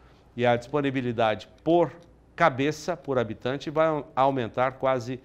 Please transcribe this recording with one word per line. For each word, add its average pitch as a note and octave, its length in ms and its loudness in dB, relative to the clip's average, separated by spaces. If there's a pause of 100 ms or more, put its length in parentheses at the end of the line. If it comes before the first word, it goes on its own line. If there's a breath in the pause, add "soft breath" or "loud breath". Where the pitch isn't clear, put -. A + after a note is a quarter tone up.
(360 soft breath)
E A#2+ 100 0
a A#2+ 100 6
disponibilidade A#2+ 920 -2 (120)
por E3 300 2 (440)
cabeça, D3+ 600 0
por C3+ 240 -4
habitante, B2 500 -4
vai D#3+ 180 2
au-, D3+ 280 -4
aumentar B2+ 580 0
quase C3 520 -2